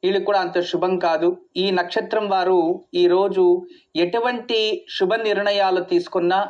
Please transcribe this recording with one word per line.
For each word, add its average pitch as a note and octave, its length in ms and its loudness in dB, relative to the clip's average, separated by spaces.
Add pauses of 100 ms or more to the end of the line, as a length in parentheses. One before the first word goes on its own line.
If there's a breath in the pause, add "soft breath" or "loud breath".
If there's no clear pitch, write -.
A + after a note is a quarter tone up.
వీళ్ళు F#3+ 240 0
కూడా G3+ 160 2
అంత F3 160 -2 (100)
శుభం F3+ 240 -2 (100)
కాదు. E3 240 0 (360)
ఈ - 0 - (160)
నక్షత్రం G#3+ 520 -2
వారు F#3 240 2 (460)
ఈరోజు F#3 420 2 (600 loud breath)
ఎటువంటి A#3 540 -2 (380)
శుభ F#3+ 160 0 (140)
నిర్ణయాలు G3+ 560 0 (100)
తీసుకున్నా F3 480 0 (100)